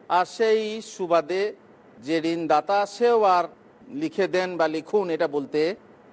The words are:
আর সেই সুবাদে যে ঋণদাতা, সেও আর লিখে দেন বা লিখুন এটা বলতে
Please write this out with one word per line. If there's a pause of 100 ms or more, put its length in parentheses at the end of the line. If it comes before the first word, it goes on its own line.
আর
সেই
সুবাদে (440)
যে
ঋণদাতা,
সেও
আর (440)
লিখে
দেন
বা
লিখুন
এটা
বলতে (380)